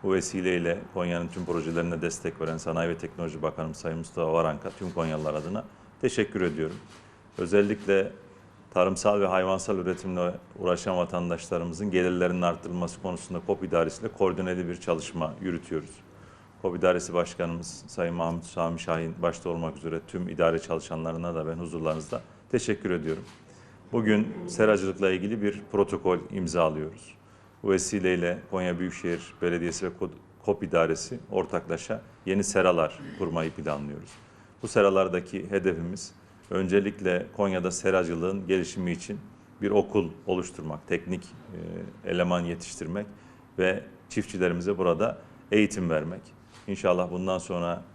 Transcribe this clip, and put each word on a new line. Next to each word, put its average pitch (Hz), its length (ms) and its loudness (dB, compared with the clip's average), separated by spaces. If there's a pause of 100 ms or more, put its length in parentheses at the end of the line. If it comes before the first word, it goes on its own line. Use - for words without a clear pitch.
Bu 95 100 4
vesileyle 90 640 2 (140)
Konya'nın 87 340 -2
tüm 87 180 -8
projelerine 85 560 -2
destek 85 400 -4
veren 80 160 -2
Sanayi 82 320 -2
ve 82 80 -2
Teknoloji 78 440 -6
Bakanım 80 320 -4
Sayın 82 240 -6
Mustafa 80 360 -2
Varanka, 80 360 2
tüm 90 220 -8
Konyalılar 78 420 -2
adına 82 300 -4 (380)
teşekkür 110 400 0
ediyorum. 78 340 0 (640)
Özellikle 101 720 2 (640)
tarımsal 95 480 4
ve 98 40 6
hayvansal 92 520 2
üretimle 90 560 -2 (260)
uğraşan 90 380 2
vatandaşlarımızın 87 920 -2
gelirlerinin 90 500 4
arttırılması 87 600 -2
konusunda 90 460 -6
kop 98 160 0
idaresiyle 82 440 0 (100)
koordineli 90 500 2
bir 87 80 -4
çalışma 80 680 -2
yürütüyoruz. 82 500 -4 (680)
kop 90 160 -2
İdaresi 87 360 2
Başkanımız 85 760 -2
Sayın 85 260 -2
Mahmut 85 320 -2
Sami 82 340 -2
Şahin 82 420 -2
başta 87 280 0
olmak 82 280 -4
üzere 80 300 -4
tüm 90 220 -6
idare 82 300 4
çalışanlarına 82 760 -4
da 78 120 -2
ben 82 100 -4
huzurlarınızda 80 640 -4 (300)
teşekkür 107 400 0
ediyorum. 80 320 -2 (680)
Bugün 107 360 4 (200)
seracılıkla 95 640 4
ilgili 101 300 0
bir 101 200 -2 (100)
protokol 95 460 2 (140)
imzalıyoruz. 80 840 0 (480)
Bu 101 60 0
vesileyle 92 680 2 (140)
Konya 90 280 0
Büyükşehir 87 640 -4
Belediyesi 87 440 0
ve 90 40 -2
Ko-, 85 200 -6 (360)
kop 104 180 2
İdaresi 82 560 2 (120)
ortaklaşa 87 680 -2 (240)
yeni 98 180 2
seralar 90 560 4 (180)
kurmayı 82 340 -2
planlıyoruz. 73 580 -6 (520)
Bu - 60 -6
seralardaki 95 840 4
hedefimiz 90 600 0 (380)
öncelikle 95 760 2 (120)
Konya'da 92 340 2
seracılığın 90 760 0
gelişimi 90 440 0
için 104 280 -6 (420)
bir 101 100 0
okul 98 380 4 (160)
oluşturmak, 85 600 -4
teknik, 87 360 -2
e, 87 880 -12
eleman 90 320 2
yetiştirmek 87 640 -6 (540)
ve 92 240 2 (260)
çiftçilerimize 90 680 0
burada 90 400 2 (340)
eğitim 101 380 4
vermek. 80 320 -2 (460)
İnşallah 90 440 2
bundan 92 260 -2
sonra 87 440 -4 (140)